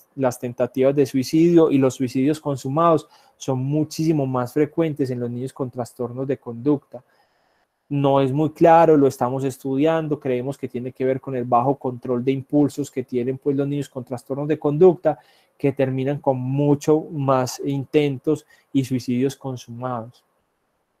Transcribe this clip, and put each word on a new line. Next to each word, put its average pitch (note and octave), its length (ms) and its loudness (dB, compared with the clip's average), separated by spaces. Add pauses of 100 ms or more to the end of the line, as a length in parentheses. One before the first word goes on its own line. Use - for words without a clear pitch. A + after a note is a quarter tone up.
(160)
las C3 240 -2
tentativas B2+ 560 0
de C#3+ 100 4
suicidio D#3+ 640 4
y C#3 80 2
los C3 180 2
suicidios C3+ 440 -2
consumados D3 680 0 (260)
son C3 240 -4
muchísimo D3+ 680 0
más B2+ 280 -4
frecuentes D3 560 -2
en B2 100 -6
los A#2+ 100 -6
niños B2 220 -8
con C3 180 -8
trastornos B2 560 -8
de C3+ 120 -4
conducta. B2 680 -4 (880)
No C#3 320 2
es C3 100 0
muy D3 200 0
claro, E3 440 6
lo C#3 120 4
estamos C3 360 -2
estudiando, D3 800 -2
creemos C3 360 -4
que B2 120 -10
tiene B2 240 -10
que C3+ 100 -6
ver C3 160 0
con C3+ 160 -10
el B2 80 -4
bajo B2 320 2
control B2 480 -6
de C3+ 80 0
impulsos C#3 580 0
que B2+ 140 -6
tienen, B2+ 340 -4
pues, C#3 200 -4
los C#3 100 -2
niños C#3+ 220 -6
con B2 160 -12
trastornos C3+ 420 -8
de D3+ 100 -2
conducta, D3+ 600 2 (360)
que C#3 160 -2
terminan C3 460 -2
con C3+ 200 -2
mucho C#3+ 640 2 (100)
más C3+ 520 -2
intentos C#3+ 800 -2 (260)
y C3+ 120 2
suicidios B2+ 520 -2
consumados. A#2+ 880 -10 (760)